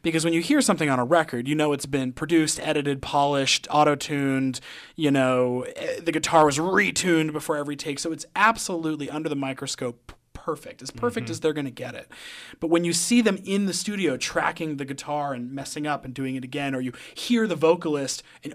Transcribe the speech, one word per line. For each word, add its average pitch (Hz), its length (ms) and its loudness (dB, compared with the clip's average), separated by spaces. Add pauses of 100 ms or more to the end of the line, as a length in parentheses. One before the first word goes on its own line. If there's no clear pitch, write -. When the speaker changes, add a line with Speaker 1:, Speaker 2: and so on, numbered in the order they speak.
Speaker 1:
because 160 220 0
when 170 80 2
you 165 80 2
hear 269 220 4
something 165 260 2
on 135 100 2
a 123 60 2
record, 135 420 2
you 147 80 0
know 151 200 2
it's 139 120 -6
been 135 280 -2
produced, 156 480 2
edited, 143 400 -2
polished, 143 680 2
auto-tuned, 139 880 2 (360)
you 151 140 2
know, 127 560 2 (100)
eh, - 260 -6
the 165 100 2
guitar 156 340 6
was 139 100 4
retuned 175 800 2
before 151 240 -4
every 147 180 -6
take. 143 220 -6
So 165 160 -4
it's 156 100 -12 (120)
absolutely 170 720 0
under 156 180 -4
the 147 60 -2
microscope 135 800 -6 (200)
perfect, - 500 -10
as 131 100 -12
perfect 233 340 -4
Speaker 2:
Mm-hmm. - 60 -10
Speaker 1:
as 160 80 -8
they're 156 120 2
gonna 143 200 -4
get 123 240 -10
it. - 120 -14 (520)
But 165 80 -2
when 170 160 4
you 170 80 2
see 240 280 4
them 202 240 2
in 196 220 0
the 185 60 -2
studio 180 440 -2
tracking 160 600 -2
the 143 80 -8
guitar 143 480 -6
and 123 180 -8
messing 139 340 -8
up 143 200 -4
and 127 100 -12
doing 131 220 -4
it 127 80 -8
again, 135 320 -4
or 127 40 -4
you 127 120 -6 (220)
hear 226 340 2
the 170 80 -2
vocalist 156 680 2 (220)
and 151 100 -10